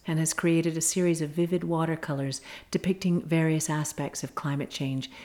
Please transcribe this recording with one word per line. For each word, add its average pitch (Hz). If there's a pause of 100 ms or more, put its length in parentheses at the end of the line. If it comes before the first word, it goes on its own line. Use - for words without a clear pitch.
and 160
has 160
created 165
a 160
series 170
of 151
vivid 170
watercolors 160 (280)
depicting 185
various 160
aspects 151
of -
climate 143
change, 135 (160)